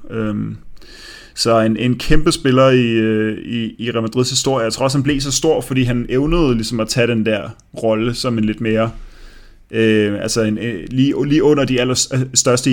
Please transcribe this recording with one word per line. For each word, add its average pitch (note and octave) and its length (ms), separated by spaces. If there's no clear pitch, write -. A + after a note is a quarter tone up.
Øhm, G#2+ 460
så A2+ 240
en, A2 180
en B2 200
kæmpe D#3 340
spiller C3+ 380
i, B2 220
øh, A2 460
i, A2+ 420
i A#2 120
Real A2+ 100
Madrids B2 280
historie. C3 340
Jeg A2 100
tror - 100
også, C3+ 140
han C3+ 60
blev C#3 180
så C3+ 100
stor, D3 300
fordi C3 220
han A#2+ 260
evnede D3 440
ligesom A2+ 260
at A2 80
tage A#2+ 200
den A2+ 180
der G#2 240
rolle A2+ 300
som A#2+ 240
en A2 60
lidt G#2+ 180
mere... A2 300
Øh, G#2+ 500
altså G#2+ 200
en, G#2+ 160
øh, G#2+ 320
lige, C3+ 380
lige D3 160
under C#3+ 220
de B2 160
allerstørste B2+ 920